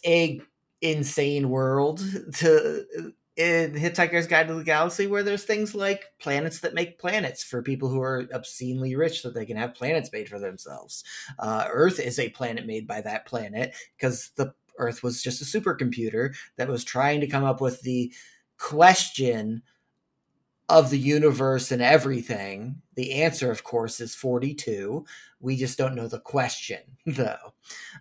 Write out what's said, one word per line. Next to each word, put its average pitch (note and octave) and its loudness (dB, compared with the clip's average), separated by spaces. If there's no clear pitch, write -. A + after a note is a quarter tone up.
a E3 4
insane C#3+ 0
world C3+ 2
to, D#3 2
in E3 2
Hitchhiker's E3+ 2
Guide D#3+ 4
to E3 -4
the D#3+ -6
Galaxy, E3 2
where G3+ 0
there's G3+ -2
things G#3+ -2
like G3 -2
planets D3+ -2
that E3 -4
make E3+ -4
planets F3+ -2
for A#2+ -6
people C3+ -2
who C3 0
are C3 -2
obscenely B2+ -4
rich, D#3+ 0
that A#2+ -8
they A2+ -6
can A2+ -8
have B2 -6
planets C#3 -4
made G#2+ -8
for G#2 -12
themselves. F#2 -12
Uh, A2 -2
Earth E3 4
is B2 -4
a A#2+ -2
planet A#2 -6
made A2 -8
by G#2+ -8
that G#2+ -8
planet A2+ -6
'cause - -4
the C3+ -4
Earth A#2+ -4
was A#2+ -4
just B2 -4
a - -8
supercomputer B2 -2
that B2+ -2
was B2 -2
trying D3 2
to D3 0
come C#3 0
up C3+ 2
with B2+ 0
the B2 0
question B2 4
of D#3 8
the C#3 2
universe C3+ 4
and B2 0
everything. B2 2
The C3+ -2
answer, D#3 0
of A2 -6
course, A2+ -4
is A2+ -10
forty-two. B2 -4
We C3 -2
just B2+ -4
don't C3 0
know A#2 -6
the A#2 -8
question, A#2+ -4
<laughs> - -20
though. B2 -4